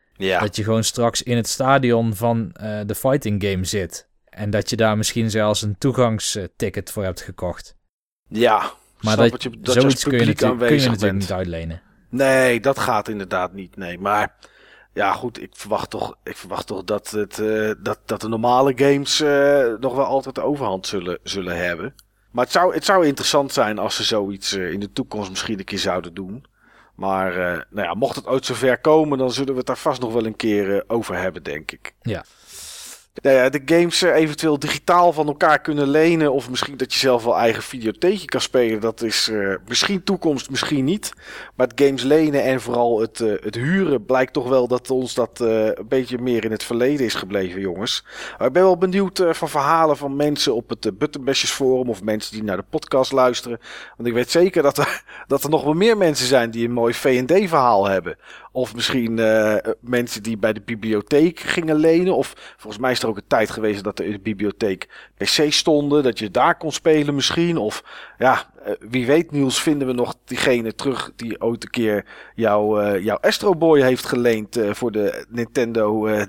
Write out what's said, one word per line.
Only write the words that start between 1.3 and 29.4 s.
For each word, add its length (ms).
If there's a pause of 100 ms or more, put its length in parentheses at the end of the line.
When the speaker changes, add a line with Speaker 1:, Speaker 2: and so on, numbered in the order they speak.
Speaker 2:
het 120
stadion 640
van, 380
eh, 340
de 80
fighting 500
game 200
zit. 440 (160)
En 260
dat 200
je 60
daar 200
misschien 340
zelfs 320
een 160
toegangsticket 1120
voor 120
hebt 160
gekocht. 560 (520)
Speaker 1:
Ja, 300
Speaker 2:
Maar 140 (280)
Speaker 1:
snap 160
Speaker 2:
dat, 140
Speaker 1:
wat 120
je, 80
dat 100
je 60
als 140
Speaker 2:
zoiets 220
kun 100
je 60
Speaker 1:
publiek 220
Speaker 2:
natu-, 60 (100)
kun 20
je 60
Speaker 1:
aanwezig 260
Speaker 2:
natuurlijk 280
Speaker 1:
bent. 120
Speaker 2:
niet 80
uitlenen. 440 (260)
Speaker 1:
Nee, 520
dat 180
gaat 300
inderdaad 440
niet, 240
nee. 220
Maar 360 (580)
ja, 200
goed, 300
ik 140
verwacht 340
toch, 340
ik 120
verwacht 300
toch 180
dat 260
het, 280
eh, 320 (120)
dat, 240
dat 140
de 80
normale 480
games, 440
eh, 440 (160)
nog 140
wel 100
altijd 300
de 80
overhand 440
zullen, 360
zullen 340
hebben. 380 (360)
Maar 140
het 80
zou, 220
het 100
zou 220
interessant 460
zijn 260
als 180
ze 80
zoiets, 520
eh, 160
in 80
de 120
toekomst 380
misschien 280
een 60
keer 140
zouden 360
doen. 300 (520)
Maar, 360
eh, 280 (100)
nou 180
ja, 60
mocht 220
het 100
ooit 200
zover 340
komen, 380
dan 140
zullen 200